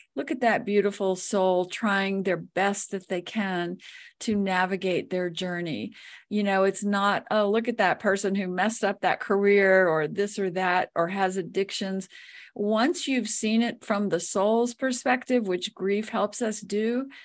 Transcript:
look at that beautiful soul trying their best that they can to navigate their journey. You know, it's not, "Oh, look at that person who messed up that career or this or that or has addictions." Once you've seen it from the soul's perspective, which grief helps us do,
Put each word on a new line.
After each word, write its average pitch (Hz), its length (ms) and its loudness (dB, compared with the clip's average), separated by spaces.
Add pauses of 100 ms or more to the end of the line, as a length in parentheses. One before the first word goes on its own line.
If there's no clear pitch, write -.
(160)
look - 140 -4
at 254 100 -4
that 220 240 2
beautiful 202 520 0
soul 185 500 2
trying 196 560 0
their 185 140 0
best 190 560 -2
that 190 160 -8
they 180 140 -4
can 180 540 -4 (440)
to 214 160 0
navigate 185 760 0
their 180 180 -2
journey. 175 640 -6 (360)
You 208 160 0
know, 196 200 2
it's 196 200 0
not, 202 460 0
"Oh, 208 200 2
look 226 180 0
at 240 100 -2
that 180 200 4
person 196 380 0
who 196 120 -2
messed 190 360 0
up 196 160 0
that - 200 2
career 196 680 6
or 160 180 2
this 196 320 -4
or 190 120 -2
that 180 440 0
or 170 140 2
has 190 280 0
addictions." 190 720 -4 (460)
Once 220 540 0
you've 247 200 0
seen 220 340 2
it 247 220 -4
from 202 260 0
the 175 100 0
soul's 226 540 2
perspective, 254 760 0
which 180 260 -4
grief 202 360 -2
helps 202 320 -2
us 214 180 -4
do, 233 480 -2 (160)